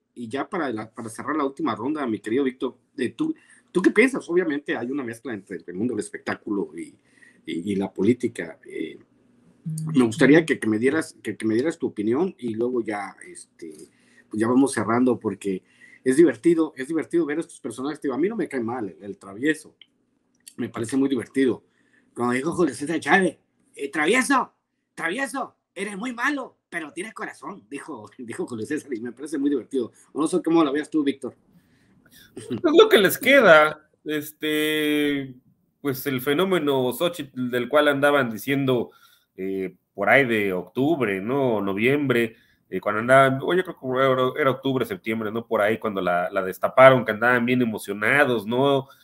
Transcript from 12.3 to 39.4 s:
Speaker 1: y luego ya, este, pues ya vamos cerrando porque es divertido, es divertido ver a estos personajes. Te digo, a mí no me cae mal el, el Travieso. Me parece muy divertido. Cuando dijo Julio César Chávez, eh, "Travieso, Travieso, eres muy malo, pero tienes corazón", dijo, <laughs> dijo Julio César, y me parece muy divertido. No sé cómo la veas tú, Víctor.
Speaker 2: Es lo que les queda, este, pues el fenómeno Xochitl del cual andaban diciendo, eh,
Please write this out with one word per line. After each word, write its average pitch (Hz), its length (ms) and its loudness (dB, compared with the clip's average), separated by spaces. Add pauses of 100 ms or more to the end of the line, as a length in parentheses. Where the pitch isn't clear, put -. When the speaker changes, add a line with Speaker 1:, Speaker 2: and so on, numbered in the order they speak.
Speaker 1:
y 120 160 -8
luego 120 280 -2
ya, 101 340 -8 (100)
este, 85 460 -20 (560)
pues 107 120 -4
ya 113 80 2
vamos 127 240 4
cerrando 117 460 2
porque 98 440 -4 (400)
es 131 140 0
divertido, 160 600 4
es 131 120 -8
divertido 165 360 -2
ver 147 140 -4
a 170 40 -4
estos - 180 -20
personajes. 131 400 -8
Te - 80 -6
digo, 131 60 -2
a 123 40 -2
mí 170 100 0
no 226 80 -6
me 160 120 -4
cae 135 120 -6
mal 113 280 -6
el, 92 160 -18
el 98 140 -12
Travieso. 113 580 -6 (800)
Me 120 120 -8
parece 113 280 -6
muy 135 120 2
divertido. 127 560 0 (500)
Cuando 120 200 -2
dijo 131 180 -2
Julio 156 220 0
César 147 260 -6
Chávez, 170 380 2 (360)
eh, 139 160 -10
"Travieso, 214 640 0 (420)
Travieso, 240 600 -8 (200)
eres 202 220 -8
muy 240 160 -8
malo, 254 460 -6 (100)
pero 160 240 -10
tienes 220 220 -12
corazón", 160 560 -14
dijo, 131 440 -14
<laughs> - 40 -20
dijo 120 280 -10
Julio 110 200 -8
César, 147 260 -6
y 110 80 -6
me 120 120 -10
parece 151 260 -10
muy 139 100 0
divertido. 127 440 -2 (200)
No 147 140 -2
sé 170 160 -2
cómo 165 220 4
la 135 80 0
veas 147 180 -4
tú, 156 140 0
Víctor. 131 320 -4 (960)
Speaker 2:
Es - 260 -10 (180)
lo 440 120 10
que - 80 8
les 285 180 4
queda, 170 720 6 (160)
este, 151 1300 -2 (460)
pues 139 260 -6
el 131 140 -2
fenómeno 143 720 0
Xochitl 135 560 -6
del 123 220 -2
cual 147 180 4
andaban 139 400 2
diciendo, 127 640 -2 (460)
eh, 95 400 -6 (180)